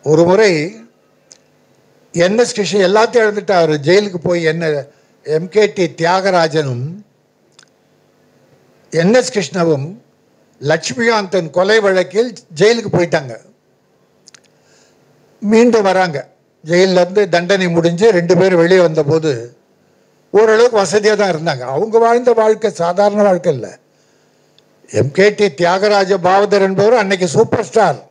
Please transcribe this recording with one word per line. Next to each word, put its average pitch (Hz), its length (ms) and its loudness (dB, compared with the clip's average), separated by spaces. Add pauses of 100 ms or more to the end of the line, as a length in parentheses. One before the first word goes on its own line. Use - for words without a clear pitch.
ஒரு 156 220 2
முறை 185 520 0 (1400)
என் 185 260 0
எஸ் 240 140 0
கிருஷ்ணன் 190 420 0
எல்லாத்தையும் 220 240 2
இழந்துட்டாரு. 196 580 0
ஜெயிலுக்கு 180 460 0
போய் 175 200 -2
என்ன 156 420 -4 (380)
எம் 156 260 -4
கே 208 180 2
டி 180 300 -4
தியாகராஜனும் 165 1040 -2 (1900)
என் 170 240 0
எஸ் 240 240 0
கிருஷ்ணவும் 165 580 -4 (640)
லட்சுமிகாந்தன் 185 920 -2
கொலை 196 300 2
வழக்கில் 190 540 -2 (260)
ஜெயிலுக்கு 214 320 0
போயிட்டாங்க. 151 460 -4 (2000)
மீண்டும் 220 420 4
வராங்க. 185 460 -2 (360)
ஜெயில்ல 180 360 2
இருந்து 185 280 0
தண்டனை 175 400 0
முடிஞ்சு 170 420 2
ரெண்டு 175 260 2
பேரும் 185 240 2
வெளியே 180 200 4
வந்தபோது 156 760 -2 (720)
ஓரளவுக்கு 220 520 2
வசதியா 202 340 0
தான் 190 180 0
இருந்தாங்க. 151 260 -4
அவங்க 170 380 -2
வாழ்ந்த 233 340 2
வாழ்க்கை 220 380 0
சாதாரண 202 520 0
வாழ்க்கை 180 320 0
இல்ல. 104 240 -12 (1120)
எம் 120 200 -2
கே 196 200 2
டி 202 160 -2
தியாகராஜ 190 720 0
பாவதர் 196 420 2
என்பவர் 196 340 2
அன்னைக்கு 190 340 -2
சூப்பர் 214 360 0
ஸ்டார். 175 460 -2